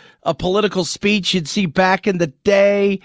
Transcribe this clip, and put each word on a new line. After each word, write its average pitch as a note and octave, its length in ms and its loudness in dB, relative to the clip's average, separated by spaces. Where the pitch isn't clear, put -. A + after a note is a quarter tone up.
a E3 100 -2
political F#3 520 -2
speech G3+ 500 -2
you'd E3+ 140 -4
see G3+ 180 -2
back F#3 400 0
in F#3+ 120 0
the E3 100 0
day. G3+ 760 2